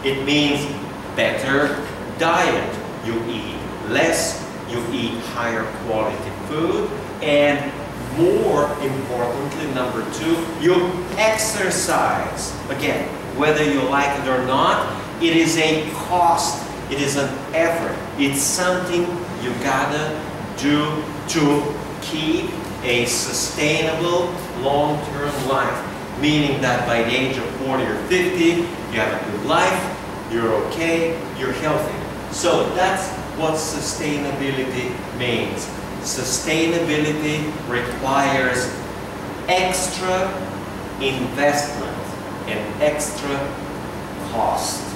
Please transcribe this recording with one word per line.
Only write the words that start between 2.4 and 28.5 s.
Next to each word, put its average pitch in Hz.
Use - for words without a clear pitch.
You 113
eat 110
less, -
you 120
eat 117
higher 113
quality 110
food, 190
and 143
more -
importantly, 135
number 110
two, 165
you 180
exercise. -
Again, -
whether 151
you 139
like 139
it 131
or 127
not, 135
it 165
is 160
a 156
cost, -
it 139
is 139
an 139
effort, -
it's 139
something 180
you 123
gotta 147
do 151
to 147
keep 160
a 120
sustainable 160
long-term 143
life, -
meaning 143
that 123
by 117
the 123
age 131
of 113
forty 131
or -
fifty, 170